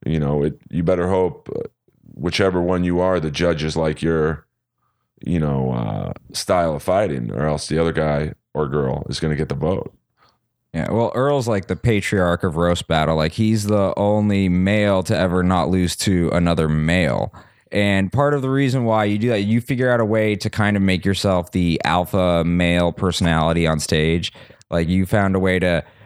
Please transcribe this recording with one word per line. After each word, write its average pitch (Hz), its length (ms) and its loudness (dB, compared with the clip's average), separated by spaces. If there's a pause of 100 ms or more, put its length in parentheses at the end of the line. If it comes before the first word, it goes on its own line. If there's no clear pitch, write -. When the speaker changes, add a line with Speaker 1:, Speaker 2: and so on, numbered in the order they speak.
Speaker 1:
you 80 160 0
know, 73 220 0
it, 76 180 -2 (100)
you 87 120 -2
better 90 280 0
hope, 92 460 -2
uh, - 120 -6 (480)
whichever 90 440 0
one 90 240 0
you 87 160 0
are, 92 200 2
the 78 100 -2
judges 78 480 -2
like 80 240 -2
your, 80 460 0 (760)
you 82 160 0
know, 67 340 0
uh, 50 380 -4 (220)
style 85 420 0
of 73 60 -8
fighting, 80 500 -2
or 62 140 -4
else 73 220 -4
the 76 100 0
other 82 160 0
guy 76 400 -2 (220)
or 76 120 -2
girl 69 420 -2
is 69 100 -6
gonna 78 160 -2
get 71 140 -4
the 71 40 -4
vote. 76 400 -4 (800)
Speaker 2:
Yeah, 80 200 -4
well, 113 240 0
Earl's, 135 320 0
like, 101 180 -2
the 92 100 -4
patriarch 95 680 0
of 85 120 -2
roast 87 320 0
battle. 80 280 2
Like, 78 160 0
he's 110 320 0
the 101 340 0
only 101 520 2
male 98 520 2
to 104 160 -2
ever 90 240 2
not 90 280 2
lose 90 280 0
to 87 320 2
another 85 400 2
male. 78 640 0 (380)
And 98 400 0
part 143 240 2
of 135 80 -2
the 131 80 -2
reason 135 340 2
why 110 200 2
you 104 120 0
do 117 120 0
that, 107 120 0
you 110 200 2
figure 127 300 -2
out 120 80 2
a 110 60 2
way 107 300 0
to 104 120 -6
kind 104 300 0
of 98 60 2
make 92 220 2
yourself 92 480 0
the 85 300 0
alpha 87 640 0
male 87 460 2
personality 82 720 0
on 78 140 0
stage. 82 520 0 (380)
Like, 85 180 -2
you 92 200 0
found 98 280 2
a 95 40 0
way 92 180 2
to, 87 260 0 (220)